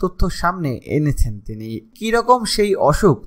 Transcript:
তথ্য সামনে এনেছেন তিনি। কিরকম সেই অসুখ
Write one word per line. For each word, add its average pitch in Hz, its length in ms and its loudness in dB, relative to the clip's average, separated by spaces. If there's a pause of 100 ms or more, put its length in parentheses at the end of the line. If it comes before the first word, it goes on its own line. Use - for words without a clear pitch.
তথ্য 185 300 0
সামনে 170 540 -4
এনেছেন 123 560 0
তিনি। 110 400 -10 (140)
কিরকম 233 500 2
সেই 208 300 0
অসুখ 151 520 4